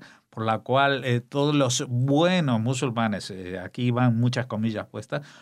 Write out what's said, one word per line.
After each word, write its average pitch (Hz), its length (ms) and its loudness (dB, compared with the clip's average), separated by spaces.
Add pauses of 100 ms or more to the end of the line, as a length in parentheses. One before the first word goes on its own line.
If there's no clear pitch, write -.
(280)
por 110 160 -8
la 110 140 0
cual, 135 460 2
eh, 120 160 0
todos 143 320 0
los 135 340 2
buenos 139 720 2
musulmanes, 113 680 -2
eh, 92 300 -10
aquí 120 320 -2
van 120 280 4
muchas 123 280 0
comillas 107 400 -4
puestas, 127 340 -8 (200)